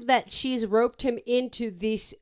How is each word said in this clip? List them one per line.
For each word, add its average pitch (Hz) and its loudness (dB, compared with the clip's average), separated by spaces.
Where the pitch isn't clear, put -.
that 240 2
she's 254 -2
roped 220 2
him 240 0
into 240 0
this, 208 -4